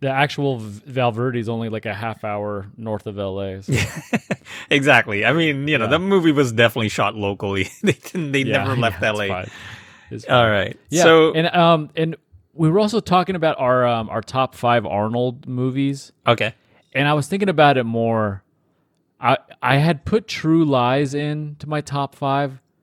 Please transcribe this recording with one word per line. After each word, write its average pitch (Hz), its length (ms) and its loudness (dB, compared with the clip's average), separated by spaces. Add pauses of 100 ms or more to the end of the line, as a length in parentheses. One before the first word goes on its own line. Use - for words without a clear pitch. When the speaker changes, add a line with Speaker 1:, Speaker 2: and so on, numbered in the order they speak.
Speaker 1:
the 139 80 -4
actual 135 520 0
V-, 107 260 -14
Valverde 123 540 -2
is 107 80 -6
only, 113 200 -4
like, 107 160 -8
a 107 80 -6
half 107 320 -8
hour 104 520 -6
north 110 320 -8
of 101 100 -10
L 98 220 -6
A, 98 220 -8
so. 139 100 -6
Speaker 2:
<laughs> - 960 -6
Exactly. 120 540 2
I 120 80 4
mean, 147 360 0
you 151 100 0
know, 117 60 -2
Speaker 1:
Yeah. 110 60 0
Speaker 2:
the 151 80 4
movie 185 340 4
was 135 200 2
definitely 113 380 2
shot 104 260 -2
locally. 98 600 -2
<laughs> - 60 -20
They 196 100 2
didn't, 156 400 -8
they 139 100 0
Speaker 1:
Yeah, 110 220 0
Speaker 2:
never 123 120 -2
left 117 220 -2
Speaker 1:
<laughs> - 40 -6
yeah, 113 80 0
it's 104 80 -2
Speaker 2:
L 104 40 -2
A. 98 60 -2
Speaker 1:
fine. 92 220 -6 (600)
It's 110 160 -12
Speaker 2:
All - 40 -4
Speaker 1:
fine. 120 200 4
Speaker 2:
right. 98 280 -2 (120)
Speaker 1:
Yeah, 165 120 2
Speaker 2:
So 165 320 6
Speaker 1:
and, 160 140 0
um, 165 480 2
and 165 200 -2 (360)
we 160 180 2
were 180 80 4
also 214 220 0
talking 185 360 0
about 156 220 0
our, 127 280 2
um, 113 220 0
our 107 140 -4
top 131 320 -2
five 120 320 2
Arnold 120 640 -2
movies. 131 640 -4 (140)
Speaker 2:
Okay. 110 280 0 (400)
Speaker 1:
And 139 140 0
I 147 60 2
was 147 120 -2
thinking 196 220 -2
about 147 280 6
it 123 80 0
more. 113 600 -2 (760)
I, 127 180 2 (220)
I 131 180 2
had 156 260 0
put - 240 -2
True 160 360 2
Lies 135 500 2
in 147 440 -6
to 143 100 -14
my 151 120 -4
top 139 340 -6
five. 139 460 -4 (220)